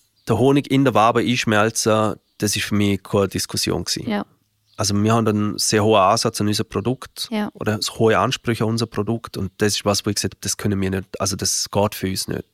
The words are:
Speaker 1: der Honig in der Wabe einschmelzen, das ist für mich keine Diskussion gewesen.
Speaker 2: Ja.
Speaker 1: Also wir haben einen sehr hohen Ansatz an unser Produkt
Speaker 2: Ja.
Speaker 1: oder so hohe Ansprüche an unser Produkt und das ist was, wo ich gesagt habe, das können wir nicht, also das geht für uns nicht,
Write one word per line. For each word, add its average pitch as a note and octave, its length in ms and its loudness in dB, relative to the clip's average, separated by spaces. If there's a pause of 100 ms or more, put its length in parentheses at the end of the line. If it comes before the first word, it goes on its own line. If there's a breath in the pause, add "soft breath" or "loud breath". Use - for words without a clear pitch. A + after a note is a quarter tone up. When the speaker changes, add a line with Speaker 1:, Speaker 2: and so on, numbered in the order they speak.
(280)
Speaker 1:
der A2 100 0
Honig C#3 340 2
in C3+ 140 4
der A#2 80 2
Wabe A2+ 280 6
einschmelzen, A2 920 2 (220)
das G#2 180 -2
ist F#2+ 100 -4
für G#2 100 -2
mich G2+ 280 2
keine G2 240 0
Diskussion - 560 -4
gewesen. - 260 -6
Speaker 2:
Ja. G3+ 160 -4 (520)
Speaker 1:
Also G2+ 240 -2
wir A2 120 4
haben A2+ 140 2
einen G#2 300 0
sehr G#2+ 280 0
hohen G#2+ 160 6
Ansatz G#2+ 400 2
an G#2 60 0
unser G#2 180 -2
Produkt - 680 -6
Speaker 2:
Ja. G#3 220 -4
Speaker 1:
oder G#2+ 280 -2
so - 160 -6
hohe A2 220 4
Ansprüche A#2 460 -2
an A2 60 0
unser A#2 160 -2
Produkt G#2+ 500 -6
und F#2+ 220 -6
das G#2 160 2
ist - 100 -4
was, G2+ 200 0
wo G#2+ 40 -2
ich G2+ 80 -2
gesagt - 160 -4
habe, - 80 -20
das - 160 -6
können G2 240 -2
wir F#2+ 80 -2
nicht, F#2+ 320 -6
also G2 160 -2
das - 340 -4
geht G#2 240 0
für F#2+ 140 -4
uns - 180 -6
nicht, - 160 -6 (100)